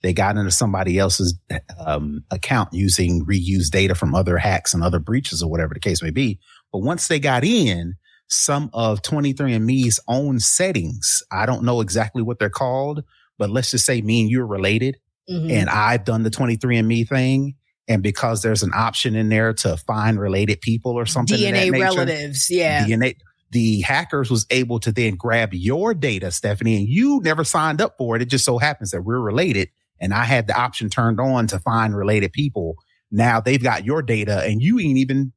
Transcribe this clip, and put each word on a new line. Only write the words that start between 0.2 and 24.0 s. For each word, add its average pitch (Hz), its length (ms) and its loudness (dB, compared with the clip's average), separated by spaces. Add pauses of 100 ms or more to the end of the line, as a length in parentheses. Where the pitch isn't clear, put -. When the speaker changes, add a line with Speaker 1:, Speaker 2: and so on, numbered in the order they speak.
Speaker 1:
into 98 120 0
somebody 95 480 0
else's, 90 400 0 (480)
um, 73 460 -4
account 107 400 -2
using 90 540 0
reused 90 460 0
data 95 220 2
from 82 220 0
other 90 220 2
hacks 90 360 0
and 85 100 0
other 87 160 0
breaches 95 440 -4
or 80 80 -2
whatever 80 220 -2
the 69 80 -12
case 90 200 -2
may 82 100 -4
be. 117 280 -2 (320)
But 101 80 -6
once 151 300 -2
they 156 100 2
got 135 240 2
in, 101 520 0 (340)
some 143 420 0
of 110 300 0
twenty-three 143 500 0
and 110 140 2
me's 123 420 2
own 131 320 0
settings, 110 920 0
I 98 160 -2
don't 123 180 -2
know 120 180 2
exactly 110 400 -2
what 117 180 -4
they're 104 100 0
called, 139 540 -4 (340)
but 104 120 -2
let's 120 220 0
just 123 140 0
say 120 160 2
me 113 200 2
and 107 100 2
you're 123 160 0
related 107 480 0 (340)
Speaker 2:
Mm-hmm. 160 220 -4
Speaker 1:
and - 180 2
I've 110 360 2
done 113 180 0
the 110 80 0
twenty-three 120 460 0
and 113 100 2
me 117 160 2
thing. 135 520 0 (320)
And 110 140 2
because 104 400 0
there's 107 220 2
an 92 100 0
option 113 420 0
in 110 140 0
there 110 260 2
to 92 220 -2
find 107 420 0
related 101 420 0
people 117 320 -2
or 120 120 -2
something 139 300 0
of 214 60 2
Speaker 2:
D 202 60 2
N 196 80 0
A 190 100 2
Speaker 1:
that 185 60 2
nature, - 120 2
Speaker 2:
relatives, 165 680 0
yeah. 160 360 2
Speaker 1:
D 110 80 0
N 113 100 2
A, 127 120 -2 (360)
the 113 300 2
hackers 139 500 0